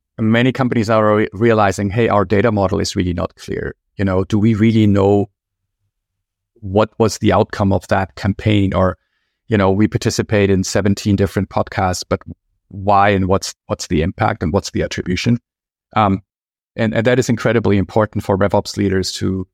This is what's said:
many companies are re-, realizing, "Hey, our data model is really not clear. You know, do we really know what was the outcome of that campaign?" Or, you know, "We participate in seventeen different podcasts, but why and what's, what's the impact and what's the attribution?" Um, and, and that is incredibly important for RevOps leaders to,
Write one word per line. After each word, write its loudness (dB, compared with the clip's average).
many 2
companies -2
are 2
re-, 0
realizing, 2
"Hey, 0
our 2
data 2
model 0
is -4
really -2
not -6
clear. -10
You -2
know, 0
do -2
we 2
really 4
know 4
what 0
was 0
the 2
outcome 0
of -2
that -2
campaign?" 0
Or, 0
you 0
know, 2
"We 2
participate 0
in 2
seventeen 0
different -2
podcasts, -4
but -4
why 2
and 2
what's, -2
what's -8
the 0
impact -4
and -2
what's -2
the -4
attribution?" -2
Um, 2
and, -2
and 0
that 4
is 0
incredibly 2
important 0
for 0
RevOps 0
leaders 0
to, -4